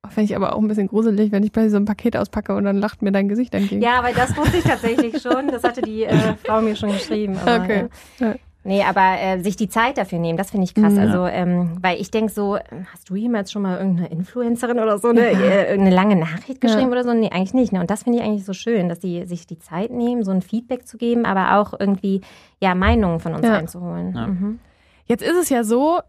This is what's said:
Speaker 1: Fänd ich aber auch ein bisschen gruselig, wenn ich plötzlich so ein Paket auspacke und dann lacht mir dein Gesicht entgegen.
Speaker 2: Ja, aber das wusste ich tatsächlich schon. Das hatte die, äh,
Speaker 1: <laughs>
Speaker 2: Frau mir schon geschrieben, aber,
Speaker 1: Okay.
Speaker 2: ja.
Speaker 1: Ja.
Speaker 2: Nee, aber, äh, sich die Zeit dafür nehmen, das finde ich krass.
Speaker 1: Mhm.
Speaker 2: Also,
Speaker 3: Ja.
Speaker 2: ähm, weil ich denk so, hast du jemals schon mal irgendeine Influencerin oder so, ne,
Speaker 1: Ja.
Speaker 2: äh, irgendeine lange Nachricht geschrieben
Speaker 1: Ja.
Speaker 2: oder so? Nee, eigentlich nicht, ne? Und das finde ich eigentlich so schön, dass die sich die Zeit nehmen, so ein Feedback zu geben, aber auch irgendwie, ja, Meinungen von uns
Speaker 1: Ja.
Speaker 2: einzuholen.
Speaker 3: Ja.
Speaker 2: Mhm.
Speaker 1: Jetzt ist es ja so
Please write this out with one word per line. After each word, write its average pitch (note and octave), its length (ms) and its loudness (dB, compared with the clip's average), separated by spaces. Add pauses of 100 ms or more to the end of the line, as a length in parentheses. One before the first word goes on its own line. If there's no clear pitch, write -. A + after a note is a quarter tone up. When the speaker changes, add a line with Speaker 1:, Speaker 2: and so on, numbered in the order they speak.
Speaker 1:
Fänd G#3+ 200 0
ich - 60 -4
aber F#3+ 200 -2
auch A3 40 -4
ein G#3+ 80 2
bisschen G#3 200 0
gruselig, G#3+ 440 2
wenn G3+ 120 2
ich G#3+ 80 0
plötzlich A3 200 2
so G#3 60 2
ein G3+ 80 2
Paket A3 320 -2
auspacke G3+ 380 -4
und G3+ 80 -2
dann G3+ 140 0
lacht G#3 240 -4
mir G3 100 0
dein G3 160 2
Gesicht A#3 260 -2
entgegen. G3+ 280 0
Speaker 2:
Ja, A#3+ 180 4
aber A#3+ 140 0
das B3 240 0
wusste - 200 2
ich E4 60 0
tatsächlich A#3+ 580 0
schon. C4+ 280 0
Das B3 140 -4
hatte A#3+ 180 -2
die, A3 220 -2
äh, - 340 2
Speaker 1:
<laughs> - 80 -20
Speaker 2:
Frau A3 160 2
mir G#3+ 140 0
schon G#3 160 -4
geschrieben, G3 540 -4
aber, A#3 180 2
Speaker 1:
Okay. G#3 240 0 (320)
Speaker 2:
ja. A#3 80 0
Speaker 1:
Ja. G#3+ 80 -2 (280)
Speaker 2:
Nee, G3 200 0
aber, F#3+ 380 4
äh, F#3+ 180 0
sich F#3+ 160 -2
die G3+ 140 -2
Zeit A#3+ 280 0
dafür F#3 220 -4
nehmen, E3 180 -2
das F3+ 140 -4
finde F#3+ 140 0
ich - 100 -8
krass. G#3 160 6
Speaker 1:
Mhm. G3+ 80 4
Speaker 2:
Also, G3+ 260 2
Speaker 3:
Ja. F3+ 40 0
Speaker 2:
ähm, F3 520 0
weil F3+ 200 0
ich F#3 100 -8
denk A3 200 0
so, G3+ 260 -4 (340)
hast - 180 -20
du F#3 60 -6
jemals G#3+ 340 -4
schon G#3 120 -6
mal F#3 160 -2
irgendeine F3+ 320 -2
Influencerin A#3 680 -4
oder A3 180 2
so, A#3 160 0
ne, A3+ 180 6
Speaker 1:
Ja. F#3+ 80 2
Speaker 2:
äh, G3 300 2
irgendeine F#3+ 260 4
lange G3 220 4
Nachricht E3 420 -4
geschrieben A3+ 280 4
Speaker 1:
Ja. A#3+ 40 0
Speaker 2:
oder B3 140 0
so? A#3+ 80 0
Nee, A3+ 180 2
eigentlich F#3+ 220 -2
nicht, B3+ 180 2
ne? F#3 80 0
Und F3 100 -2
das G#3 140 -2
finde A#3 160 2
ich - 60 -2
eigentlich G#3 180 -2
so G3 80 -10
schön, F#3 380 -2
dass E3+ 100 -6
die F3 260 -6
sich F3 220 -10
die E3 120 -14
Zeit F#3 320 -8
nehmen, A#3+ 340 -2
so F#3+ 60 -2
ein F#3 100 2
Feedback B3 440 -6
zu - 120 -20
geben, A#3 280 0
aber F#3+ 320 2
auch G#3 220 0
irgendwie, G3 400 0 (420)
ja, F#3 140 2
Meinungen F#3+ 460 2
von E3 140 -4
uns D#3+ 100 -2
Speaker 1:
Ja. A3 120 4
Speaker 2:
einzuholen. F3 560 -6
Speaker 3:
Ja. G#3+ 140 -4
Speaker 2:
Mhm. G3+ 320 -4 (460)
Speaker 1:
Jetzt A3+ 180 -2
ist E4 140 2
es E4+ 100 0
ja A#3+ 160 0
so C#4 460 2